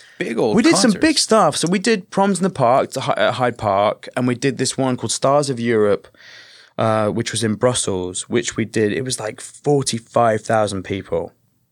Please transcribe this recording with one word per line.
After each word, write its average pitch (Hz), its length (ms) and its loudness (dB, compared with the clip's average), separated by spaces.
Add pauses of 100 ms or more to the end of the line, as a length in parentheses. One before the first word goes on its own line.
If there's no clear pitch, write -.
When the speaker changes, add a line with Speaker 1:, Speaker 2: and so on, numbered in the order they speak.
(200)
Speaker 1:
big - 180 -6
old 127 200 2
Speaker 2:
We 240 60 6
did 330 120 4
some 247 160 4
big 180 100 -4
Speaker 1:
concerts. 311 200 2
Speaker 2:
stuff. 185 360 4
So 160 120 -2
we 196 100 0
did 214 300 0
Proms 196 300 0
in 180 40 -4
the 185 60 0
Park 123 420 2
to - 80 -6
Hy-, 123 180 -2
at 101 180 2
Hyde 123 220 -2
Park, 101 600 0
and 123 100 0
we 123 80 0
did 120 220 -2
this - 200 -4
one 131 200 0
called 113 140 -6
Stars 139 380 2
of 127 100 -6
Europe, 110 480 2 (680)
uh, 110 320 0
which 110 220 -4
was 117 120 -4
in 107 120 0
Brussels, 98 760 -2
which - 280 -2
we 113 80 -2
did. 107 260 0
It 113 120 -2
was, 127 160 -6
like, 110 200 -10
forty-five 117 1000 0
thousand 104 420 -2
people. 87 480 -6 (400)